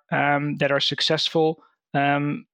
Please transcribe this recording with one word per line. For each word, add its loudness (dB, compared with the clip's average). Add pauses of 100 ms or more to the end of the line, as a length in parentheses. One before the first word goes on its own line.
(120)
um, 0
that 2
are 2
successful, 0 (320)
um, 0